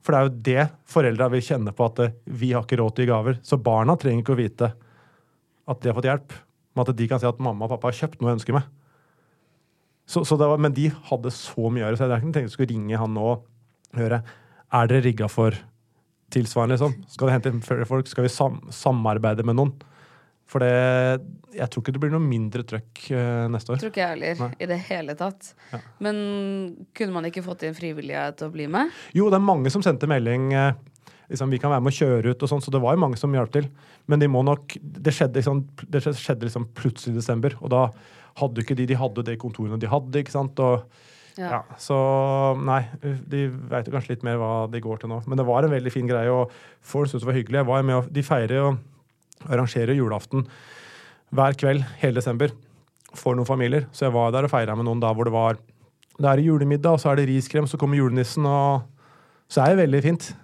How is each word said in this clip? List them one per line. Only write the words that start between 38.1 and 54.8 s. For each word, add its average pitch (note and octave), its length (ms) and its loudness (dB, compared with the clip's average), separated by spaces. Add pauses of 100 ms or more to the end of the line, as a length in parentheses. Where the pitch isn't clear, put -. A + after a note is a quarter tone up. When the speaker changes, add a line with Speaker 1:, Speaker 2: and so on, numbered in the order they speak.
Speaker 1:
hadde A#2+ 300 -4
ikke C#3 100 -2
de, B2+ 140 -2
de C3 100 0
hadde A#2+ 240 -4
det A#2 160 -6
kontorene A2 400 -6
de A2+ 80 -4
hadde, C3 320 0
ikke C3+ 160 -8
sant? C#3 240 -4
Og, B2 240 2 (540)
Speaker 2:
Ja. F3+ 120 -8
Speaker 1:
ja, A#2 140 -4 (160)
så - 160 -4 (640)
nei, C3+ 220 0 (180)
de C#3 480 -4
vet B2+ 380 -6
jo A#2+ 80 -8
kanskje B2+ 160 -6
litt A#2 120 -6
mer A#2 140 -2
hva A2+ 320 -2
de A#2 100 -6
går A2 220 -6
til A2+ 80 -10
nå. A2+ 160 -8
Men C3+ 140 -2
det B2+ 80 2
var B2 180 4
en D3+ 60 4
veldig B2+ 200 0
fin B2+ 140 -2
greie, A#2+ 240 2
og B2 220 2 (300)
folk C#3+ 280 -2
synes B2 140 -4
det B2 80 -4
var - 80 2
hyggelig. A#2 240 -2
Jeg - 20 2
var B2+ 160 2
jo C3+ 60 2
med, B2+ 80 2
og B2+ 180 0
de C#3+ 80 0
feirer C3 460 0
og C3+ 100 2 (720)
arrangerer B2 480 0
julaften A#2 480 -2 (880)
hver C3+ 240 2
kveld C#3 240 2 (180)
hele C3 160 2
desember B2 360 0 (640)
for - 200 0
noen B2 140 -2
familier. C3 420 0
Så - 140 -4
jeg B2+ 80 0
var A#2 180 4
der C3 140 0
og C#3+ 80 -2
feiret A2 240 0
med A#2 80 -2